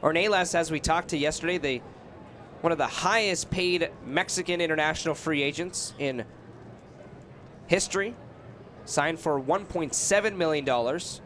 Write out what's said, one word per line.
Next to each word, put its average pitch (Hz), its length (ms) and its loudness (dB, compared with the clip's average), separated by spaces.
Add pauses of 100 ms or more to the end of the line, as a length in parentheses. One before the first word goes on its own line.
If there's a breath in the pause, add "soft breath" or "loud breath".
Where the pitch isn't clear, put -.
Ornelas, 180 500 4
as 165 160 2
we 151 120 0
talked 170 280 2
to 165 80 -2
yesterday, 160 400 0
the, 135 240 0 (800)
one 165 140 2
of 156 40 0
the 139 80 2
highest 196 640 2
paid 180 400 2 (160)
Mexican 175 540 0
international 160 560 2
free 151 260 0
agents 147 560 -2
in 131 280 -2 (1400)
history. 196 460 2 (720)
Signed 156 320 0
for 151 220 2
one 160 240 0
point 165 300 -4
seven 202 440 2
million 156 280 2
dollars. 131 600 0